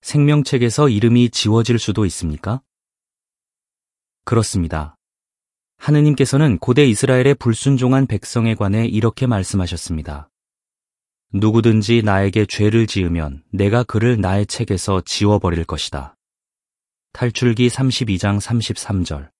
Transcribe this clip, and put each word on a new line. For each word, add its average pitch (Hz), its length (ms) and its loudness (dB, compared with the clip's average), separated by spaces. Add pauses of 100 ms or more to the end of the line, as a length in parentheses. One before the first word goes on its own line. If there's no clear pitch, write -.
생명책에서 143 880 2
이름이 117 420 4
지워질 113 480 2
수도 107 260 -2
있습니까? 87 560 -6 (1600)
그렇습니다. 82 680 -2 (840)
하느님께서는 147 840 2
고대 135 280 2
이스라엘의 127 480 2
불순종한 127 720 0
백성에 113 480 -2
관해 104 300 0
이렇게 113 420 -2
말씀하셨습니다. 85 1000 -4 (1040)
"누구든지 110 720 2
나에게 98 420 2
죄를 107 420 0
지으면 82 640 -4
내가 101 320 0
그를 113 380 0
나의 98 240 0
책에서 95 560 -4
지워버릴 92 640 0
것이다." 73 500 -10 (960)
탈출기 123 560 0
삼십이 120 500 -2
장 101 220 0
삼십삼 101 640 -4
절. 73 260 -8 (100)